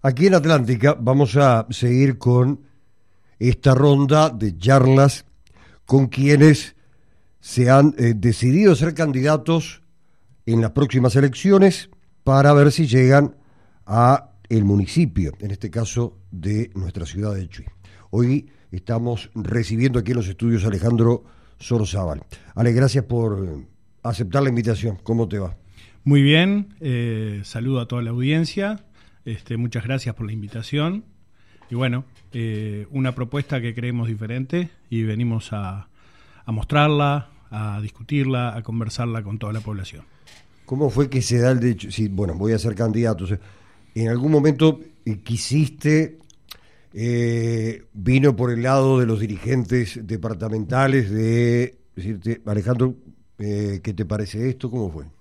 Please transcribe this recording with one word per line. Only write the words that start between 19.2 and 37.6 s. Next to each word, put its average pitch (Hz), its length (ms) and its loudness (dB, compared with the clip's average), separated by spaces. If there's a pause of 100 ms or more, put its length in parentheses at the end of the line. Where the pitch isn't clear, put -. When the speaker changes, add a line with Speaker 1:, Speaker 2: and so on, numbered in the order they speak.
Speaker 1:
recibiendo 117 680 -2
aquí 101 100 -6
en 120 80 0
los 98 100 -4
estudios 113 360 -2
a 110 40 0
Alejandro 117 560 0 (340)
Sorzábal. 95 640 -4 (320)
Ale, 117 200 2
gracias 131 320 2
por, 113 360 -2
eh, 78 240 -10 (360)
aceptar 117 400 -2
la 135 80 0
invitación. 110 520 -2
¿Cómo 117 260 -2
te 104 100 -6
va? 92 180 -8 (480)
Speaker 2:
Muy 143 160 4
bien, 180 600 2
eh, 113 640 -6
saludo 123 360 -6
a 117 80 -8
toda 120 140 -6
la 117 80 -6
audiencia. 160 720 -4 (400)
Este, 113 320 -10
muchas 117 280 -6
gracias 127 300 -6
por 113 120 -10
la 107 60 -8
invitación. 139 720 -6 (680)
Y 120 60 -8
bueno, 127 280 -4 (300)
eh, 107 560 -8
una 131 240 -4
propuesta 135 440 -6
que 117 160 -8
creemos 120 320 -6
diferente 127 600 -6 (220)
y 117 140 -4
venimos 110 500 -4
a, 98 340 -10 (560)
a 117 80 -8
mostrarla, 147 760 0 (200)
a 107 300 -8